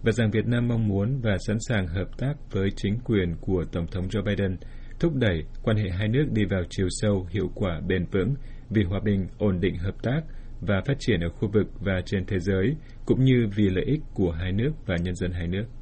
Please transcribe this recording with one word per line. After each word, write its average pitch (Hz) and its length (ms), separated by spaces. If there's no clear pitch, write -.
và 117 80
rằng 110 200
Việt 107 160
Nam 120 200
mong 113 200
muốn 104 360
và 101 140
sẵn 107 120
sàng 101 280
hợp 80 200
tác 139 160
với 98 240
chính 107 300
quyền 90 360
của 90 300
Tổng 85 200
thống 92 160
Joe 101 160
Biden, 98 340
thúc 170 160
đẩy 98 280
quan 110 140
hệ 104 120
hai 95 180
nước 135 240
đi 107 100
vào 95 180
chiều 95 200
sâu, 98 400
hiệu 87 260
quả, 85 320
bền 90 240
vững, 101 220
vì 104 140
hòa 92 220
bình, 98 220
ổn 98 220
định, 87 180
hợp 90 260
tác 131 180
và 95 260
phát 139 120
triển 101 200
ở 85 100
khu - 240
vực 101 140
và 92 260
trên 95 220
thế 101 120
giới, 95 360
cũng 131 180
như 123 320
vì 104 140
lợi 92 160
ích 147 140
của 90 180
hai 87 200
nước 113 200
và 92 160
nhân 87 120
dân 87 160
hai 85 160
nước. 95 160